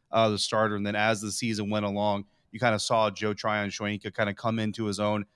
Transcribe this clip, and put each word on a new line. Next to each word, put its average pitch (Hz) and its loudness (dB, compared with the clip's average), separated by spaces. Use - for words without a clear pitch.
uh, 110 4
the 101 0
starter. 107 0
And 101 -2
then 104 -2
as 107 2
the 107 -6
season 107 -2
went 104 0
along, 101 0
you 113 -8
kinda 113 4
saw 110 2
Joe 104 -2
Tryon-Shoyinka 104 -4
kinda 104 0
come 113 -2
into 110 -2
his 101 -2
own, 104 0